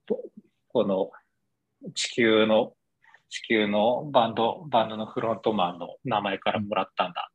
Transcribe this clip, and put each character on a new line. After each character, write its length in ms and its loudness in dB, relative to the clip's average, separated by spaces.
こ 160 2
の、 260 -2
地 140 -4
球 380 4
の、 280 2
地 120 -10
球 260 2
の 440 0
バ 160 4
ン 60 -6
ド、 340 0
バ 180 2
ン 40 -8
ド 60 -8
の 100 -6
フ 140 -6
ロ 140 0
ン 60 -14
ト 120 0
マ 200 0
ン 60 -12
の 260 -12
名 160 0
前 180 -2
か 140 -2
ら 80 -2
も 140 -4
ら 100 2
っ 120 -20
た 120 0
ん 40 -12
だ。 220 -10